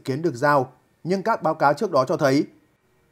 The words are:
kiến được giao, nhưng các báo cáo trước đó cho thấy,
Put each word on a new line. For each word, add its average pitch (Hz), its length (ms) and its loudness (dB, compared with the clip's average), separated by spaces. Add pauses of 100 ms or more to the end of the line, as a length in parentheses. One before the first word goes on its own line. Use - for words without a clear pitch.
kiến 135 180 -4
được 160 120 -2
giao, 139 380 2 (320)
nhưng 185 180 -2
các 226 200 -2
báo 160 120 -2
cáo 147 200 2
trước 196 160 -4
đó 131 180 2
cho 165 80 -2
thấy, 139 280 2 (680)